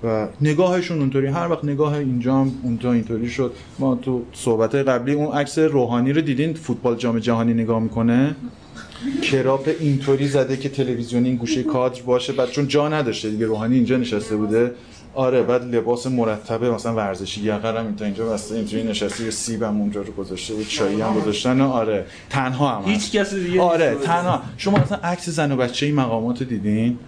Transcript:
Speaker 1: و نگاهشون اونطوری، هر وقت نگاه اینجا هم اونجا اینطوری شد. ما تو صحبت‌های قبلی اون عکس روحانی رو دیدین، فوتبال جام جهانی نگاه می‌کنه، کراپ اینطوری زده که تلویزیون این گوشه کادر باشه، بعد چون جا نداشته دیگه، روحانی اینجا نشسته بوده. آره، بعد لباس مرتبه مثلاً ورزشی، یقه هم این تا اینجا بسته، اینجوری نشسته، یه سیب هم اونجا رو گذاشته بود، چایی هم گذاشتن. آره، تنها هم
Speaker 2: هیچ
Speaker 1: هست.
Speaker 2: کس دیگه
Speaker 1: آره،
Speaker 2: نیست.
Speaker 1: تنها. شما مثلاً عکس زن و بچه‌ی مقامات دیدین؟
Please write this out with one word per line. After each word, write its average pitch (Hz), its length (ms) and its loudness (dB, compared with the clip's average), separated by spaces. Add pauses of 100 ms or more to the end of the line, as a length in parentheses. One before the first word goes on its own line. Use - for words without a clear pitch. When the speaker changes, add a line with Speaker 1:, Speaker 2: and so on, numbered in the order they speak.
Speaker 1:
و 110 220 0 (140)
نگاهشون 175 580 2
اونطوری، 135 280 2
هر 170 220 0
وقت 165 160 -2
نگاه 147 300 0
اینجا 131 420 0
هم 135 160 4 (100)
اونجا 120 300 0
اینطوری 113 380 0
شد. 120 220 -2 (260)
ما 135 160 2
تو 123 280 -2 (100)
صحبت‌های 113 500 2
قبلی 131 300 2
اون 147 200 0
عکس 147 260 -2
روحانی 131 540 4
رو 156 80 4
دیدین، 147 340 0
فوتبال 123 420 -2
جام 117 220 0
جهانی 113 360 2
نگاه 113 260 2
می‌کنه، 117 560 2 (880)
کراپ 135 460 2 (120)
اینطوری 139 480 2
زده 135 280 2
که 135 120 -4
تلویزیون 123 560 0
این 127 120 2
گوشه 117 260 0
کادر 123 400 0
باشه، 123 300 0
بعد 127 180 0
چون 143 180 0
جا 147 200 2
نداشته 127 420 -2
دیگه، 110 160 0
روحانی 110 280 0
اینجا 123 220 4
نشسته 107 400 -2
بوده. 110 340 2 (440)
آره، 127 280 2
بعد 120 320 0
لباس 120 320 0
مرتبه 113 640 0
مثلاً 113 240 -2
ورزشی، 98 460 -4
یقه 107 380 -2
هم 113 80 -4
این 104 100 -4
تا 107 80 -8
اینجا 107 280 -4
بسته، 107 220 -6
اینجوری 107 280 -4
نشسته، 107 420 -4
یه 110 60 -4
سیب 110 320 -4
هم 104 180 -2
اونجا 101 220 -2
رو 98 100 -10
گذاشته 95 420 -8
بود، 107 140 -4
چایی 104 320 0
هم 110 200 0
گذاشتن. 127 400 0
آره، 113 440 0 (260)
تنها 131 380 0
هم 110 220 -2
Speaker 2:
هیچ 214 60 2
Speaker 1:
هست. - 160 -4
Speaker 2:
کس 196 220 0
دیگه 180 260 0
Speaker 1:
آره، 165 300 4
Speaker 2:
نیست. 127 140 -2
Speaker 1:
تنها. 170 380 0 (140)
شما 202 220 2
مثلاً - 200 2
عکس 175 300 -4
زن 151 240 0
و 131 40 0
بچه‌ی 127 360 0
مقامات 123 500 0
دیدین؟ 113 640 0